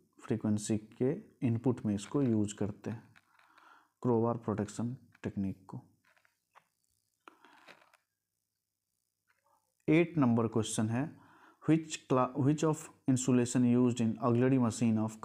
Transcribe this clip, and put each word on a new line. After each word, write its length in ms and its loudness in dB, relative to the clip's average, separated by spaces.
फ्रीक्वेंसी 560 -2
के 440 -4
इनपुट 380 -2
में 100 0
इसको 260 -4
यूज़ 340 0
करते 340 -8
हैं, 140 -12
क्रोबार 360 0
प्रोटेक्शन 600 -4
टेक्निक 420 -6
को। 160 -16
एट 280 4
नंबर 300 2
क्वेश्चन 420 -2
है, 280 -4
which 280 0
cla-, 360 0
which 160 0
of 140 0
insulation 520 2
used 400 4
in 120 2
auxiliary 460 2
machine 480 0
of 40 -6